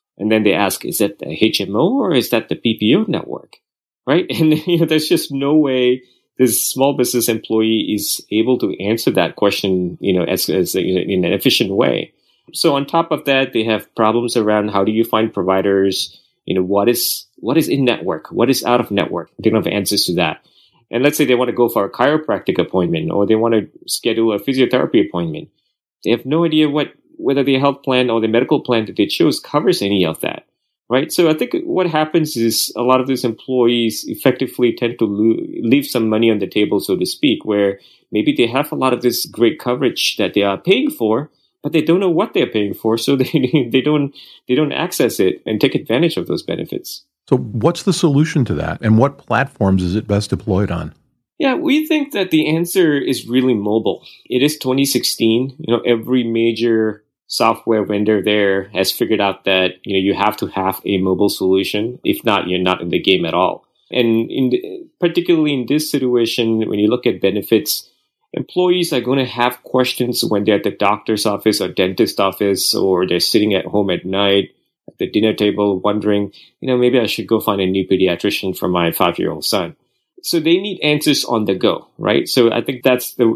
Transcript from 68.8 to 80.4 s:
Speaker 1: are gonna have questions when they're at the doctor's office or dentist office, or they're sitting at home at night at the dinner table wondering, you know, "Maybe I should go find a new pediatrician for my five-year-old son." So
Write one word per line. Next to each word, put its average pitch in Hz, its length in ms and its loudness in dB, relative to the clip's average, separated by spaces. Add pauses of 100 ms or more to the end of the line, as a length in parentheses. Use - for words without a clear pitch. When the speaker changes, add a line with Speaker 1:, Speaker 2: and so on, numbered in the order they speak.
Speaker 1:
are 127 80 0
gonna 127 240 0
have 120 380 -2
questions 123 600 -2
when 104 220 0
they're 104 120 4
at - 80 -4
the 104 60 0
doctor's 104 540 0
office 104 380 0
or 90 60 -2
dentist 95 520 0
office, 98 540 0
or 92 340 2
they're 92 100 0
sitting 104 360 2
at 92 100 -2
home 104 240 0
at 87 160 -4
night 98 460 0 (360)
at - 120 -20
the 98 120 -4
dinner 107 220 2
table 101 480 0
wondering, 101 500 -2 (300)
you - 80 -6
know, 127 80 2
"Maybe 123 240 4
I 110 60 0
should 98 200 -6
go 113 140 2
find 101 200 -2
a 92 60 2
new 95 220 -2
pediatrician 92 680 0
for 92 120 -4
my 87 240 0
five-year-old 85 520 -2
son." 90 300 -4 (480)
So 170 180 -2